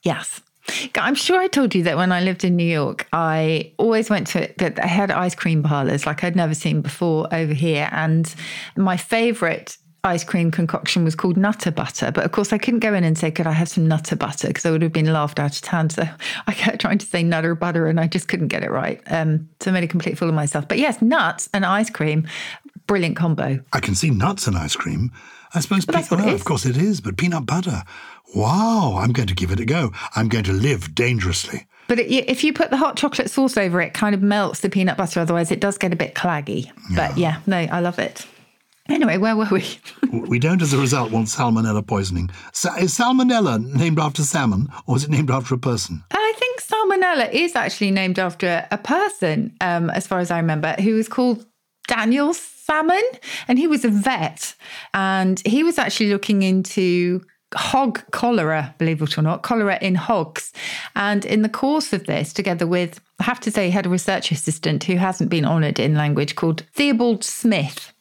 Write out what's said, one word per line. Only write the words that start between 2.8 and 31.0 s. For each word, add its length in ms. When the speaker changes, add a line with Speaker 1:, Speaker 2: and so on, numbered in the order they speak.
Speaker 1:
I 640
always 320
went 180
to, 300
that 220
I 80
had 220
ice 260
cream 280
parlours 420
like 180
I'd 120
never 180
seen 280
before 520
over 200
here. 380
And 420
my 180
favourite 840
ice 200
cream 280
concoction 520
was 120
called 200
Nutter 360
Butter. 400
But 140
of 60
course, 220
I 60
couldn't 200
go 140
in 100
and 140
say, 140
"Could 160
I 60
have 160
some 180
Nutter 280
Butter?" 380
'cause 120
I 60
would 120
have 100
been 180
laughed 280
out 160
of 60
town. 280
So 180
I 60
kept 260
trying 200
to 80
say 160
Nutter 320
Butter 320
and 120
I 80
just 200
couldn't 220
get 140
it 80
right. 360
Um, 420
so 120
I 20
made 100
a 40
complete 300
fool 120
of 60
myself. 320
But 100
yes, 240
nuts 540
and 100
ice 240
cream, 360
brilliant 280
combo. 440
Speaker 2:
I 60
can 160
see 160
nuts 360
and 100
ice 180
cream. 360
I 60
suppose 260
Speaker 1:
But 100
that's 120
Speaker 2:
pe-, 80
Speaker 1:
what 60
it 60
Speaker 2:
well, 80
Speaker 1:
is. 60
Speaker 2:
of 40
course 200
it 120
is, 240
but 160
peanut 280
butter. 380
Wow, 640
I'm 140
going 160
to 80
give 160
it 80
a 60
go. 260
I'm 140
going 160
to 80
live 420
dangerously. 720